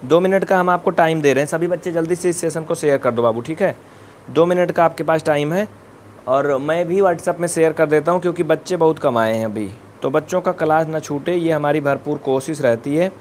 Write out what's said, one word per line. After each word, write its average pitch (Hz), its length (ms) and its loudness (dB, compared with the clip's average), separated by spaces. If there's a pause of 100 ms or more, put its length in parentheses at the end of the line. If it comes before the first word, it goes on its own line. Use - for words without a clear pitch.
दो 151 160 4
मिनट 185 240 2
का 190 160 2
हम 180 100 2
आपको 180 200 0
time 160 320 2
दे 143 100 4
रहे 131 100 2
हैं, 147 60 -2
सभी 165 180 -2
बच्चे 175 260 -4
जल्दी 165 220 -2
से 175 140 -4
इस 170 120 -2
session 160 240 -4
को 170 100 -4
share 147 240 0
कर 131 120 0
दो 120 120 -2
बाबू, 117 180 2
ठीक 156 220 -6
है? 165 140 0 (540)
दो 151 160 4
मिनट 180 260 2
का 170 120 4
आपके 160 180 0
पास 156 220 0
time 147 280 0
है 208 160 -2 (600)
और 139 300 2
मैं 160 280 -2
भी 180 140 0
WhatsApp 175 380 0
में 170 100 -4
share 160 240 2
कर 156 140 2
देता 151 260 2
हूँ 180 80 2
क्योंकि 175 220 -2
बच्चे 160 340 0
बहुत 160 220 2
कम 127 200 0
आए 113 180 2
हैं 110 80 -2
अभी, 107 260 -6 (320)
तो 139 80 -2
बच्चों 151 300 -2
का 180 120 -2
class 160 340 0
ना 156 140 -4
छूटे, 147 340 -4
ये 165 180 0
हमारी 147 280 0
भरपूर 143 380 -2
courses 143 420 -2
रहती 127 360 0
है। 175 120 2 (120)